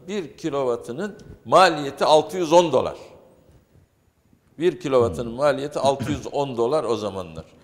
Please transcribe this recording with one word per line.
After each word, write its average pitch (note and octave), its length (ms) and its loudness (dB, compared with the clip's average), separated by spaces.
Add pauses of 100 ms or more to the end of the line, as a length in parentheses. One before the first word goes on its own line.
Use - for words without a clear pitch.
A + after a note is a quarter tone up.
bir F#3 280 -8
kilovatının C#3 800 -6 (280)
maliyeti D3 600 4
altı D3+ 320 2
yüz E3+ 160 0
on E3+ 200 6
dolar. F#2+ 240 0 (1600)
Bir E3+ 220 0
kilovatının B2 520 0
maliyeti C#3 460 0
altı C#3 340 0
yüz B2 200 -6
on C3+ 240 -4
dolar B2+ 280 0
o A2+ 120 -2
zamanlar. F#2 480 -8 (200)